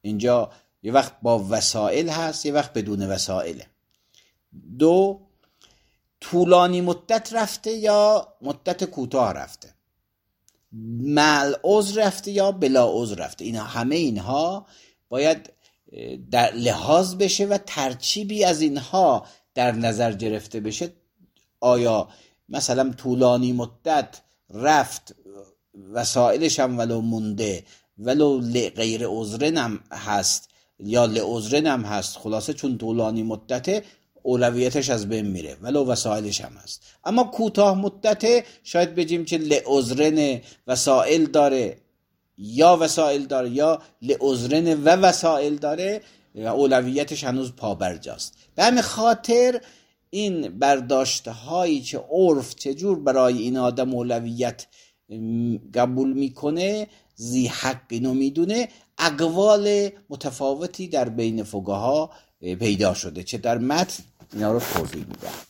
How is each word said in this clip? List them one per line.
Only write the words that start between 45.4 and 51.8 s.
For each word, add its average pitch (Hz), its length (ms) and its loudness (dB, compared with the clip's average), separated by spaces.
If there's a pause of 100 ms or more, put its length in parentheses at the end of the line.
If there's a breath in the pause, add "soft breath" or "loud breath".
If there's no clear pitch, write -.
داره 170 460 -4 (340 soft breath)
و 110 120 -8
اولویتش 131 760 0
هنوز 127 280 -4
پابرجاست. 90 840 -8 (220 soft breath)
به 170 80 2
همین 240 180 6
خاطر 233 800 2 (500 soft breath)
این 170 480 -4
برداشتهایی 135 1200 0